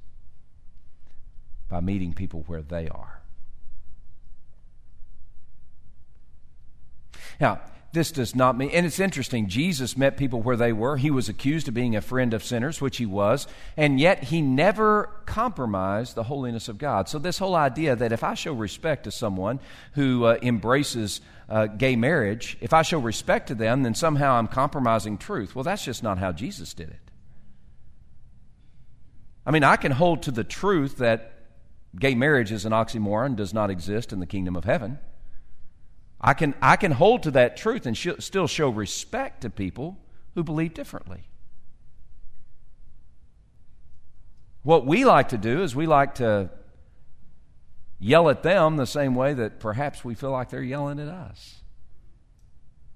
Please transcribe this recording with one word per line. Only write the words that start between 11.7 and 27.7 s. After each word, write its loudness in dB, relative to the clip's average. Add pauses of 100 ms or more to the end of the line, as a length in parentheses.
being 2
a 2
friend 0
of 0
sinners, -2
which -2
he -2
was, 2 (300)
and 4
yet 6
he 0
never 4 (160)
compromised -2
the -4
holiness -6
of -10
God. 0
So -4
this -2
whole 0
idea 2
that 0
if -2
I 0
show -6
respect -4
to -8
someone -2 (320)
who, 4
uh, 8
embraces, 0 (300)
uh, 4
gay 2
marriage, 2
if -4
I 8
show 2
respect 0
to -4
them, 2
then 2
somehow 4
I'm 2
compromising 2
truth. -6
Well, -4
that's -2
just -6
not 0
how 0
Jesus -8
did -12
it. -16 (2250)